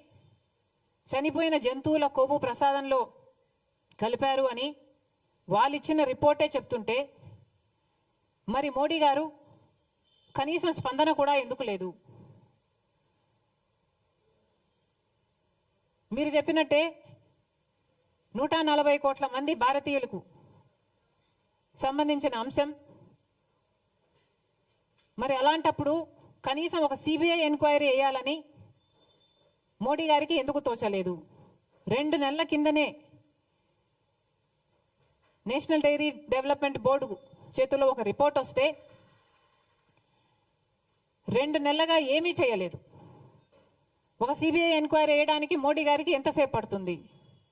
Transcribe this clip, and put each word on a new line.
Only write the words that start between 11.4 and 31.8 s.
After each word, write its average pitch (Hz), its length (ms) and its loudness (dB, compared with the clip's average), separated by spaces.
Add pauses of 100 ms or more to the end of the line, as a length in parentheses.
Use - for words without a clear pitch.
ఎందుకు 254 280 -8
లేదు? 185 180 -6 (4000)
మీరు 285 260 -2
చెప్పినట్టే 302 460 2 (1500)
నూట 285 200 -2 (160)
నలభై 294 340 4
కోట్ల 277 300 -2
మంది 285 180 -2 (120)
భారతీయులకు 269 540 -2 (1600)
సంబంధించిన 285 560 0 (100)
అంశం. 285 260 -2 (2500)
మరి 262 220 -2
అలాంటప్పుడు 302 540 2 (540)
కనీసం 320 400 -2
ఒక 269 160 -6
సీబీఐ 330 440 0
ఎంక్వైరీ 294 440 2
వేయాలని 269 440 0 (1400)
మోడీ 294 300 0
గారికి 302 300 2
ఎందుకు 277 260 -2
తోచలేదు? 196 480 -2 (720)